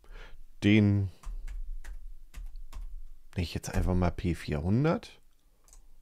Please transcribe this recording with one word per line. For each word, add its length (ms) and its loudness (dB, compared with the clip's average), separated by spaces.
den 460 8
nenne 100 -2
ich 120 -4
jetzt 180 -6
einfach 220 2
mal 160 4
P 240 0
vierhundert. 840 0